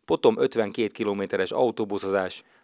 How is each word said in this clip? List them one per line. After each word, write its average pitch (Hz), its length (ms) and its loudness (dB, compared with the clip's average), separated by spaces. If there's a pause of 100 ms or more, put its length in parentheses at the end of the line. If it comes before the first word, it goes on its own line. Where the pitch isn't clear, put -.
Potom 123 320 4
ötvenkét 110 540 0
kilométeres 101 600 -2
autóbuszozás, 101 920 -2 (200)